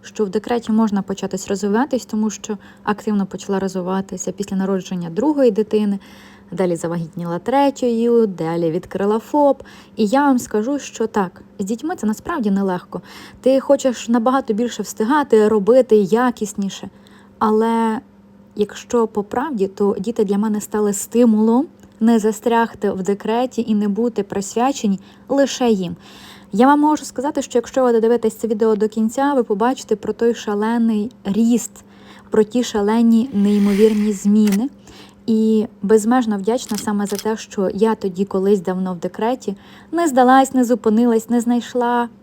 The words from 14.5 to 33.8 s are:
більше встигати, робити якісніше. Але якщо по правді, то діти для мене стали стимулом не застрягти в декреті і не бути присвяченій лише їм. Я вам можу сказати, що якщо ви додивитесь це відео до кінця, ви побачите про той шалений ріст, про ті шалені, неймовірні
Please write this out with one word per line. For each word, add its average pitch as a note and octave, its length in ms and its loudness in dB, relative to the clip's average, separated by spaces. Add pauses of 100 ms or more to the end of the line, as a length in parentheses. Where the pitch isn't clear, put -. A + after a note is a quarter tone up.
більше A3 300 -4
встигати, A3 640 2
робити A3 480 4
якісніше. G#3 960 0 (500)
Але A3+ 600 0 (560)
якщо A3 520 -2
по G#3+ 160 -4
правді, A3+ 440 -4
то G3 320 -2
діти A3 240 -2
для G3+ 140 0
мене G#3 240 -2
стали G#3 320 -2
стимулом A3+ 720 2 (320)
не A3+ 200 4
застрягти A3 720 0
в F#3+ 120 -6
декреті A3 640 -2
і A3 80 0
не G#3 120 0
бути G#3 360 -2
присвяченій G3+ 760 -2 (300)
лише C4 400 2
їм. F#3 260 0 (560)
Я A#3 160 4
вам D4 120 6
можу D4+ 260 2
сказати, C#4 360 -6
що - 160 -2
якщо B3 260 0
ви B3 80 4
додивитесь A3+ 440 2
це - 120 -8
відео A3 280 2
до G#3 140 0
кінця, A#3 440 0
ви B3+ 100 2
побачите A3+ 520 0
про G#3+ 180 -6
той A#3 200 0
шалений A3 800 -2 (120)
ріст, A3+ 480 0 (580)
про A3 140 2
ті A#3 200 -2
шалені, A3+ 680 2
неймовірні G#3 800 2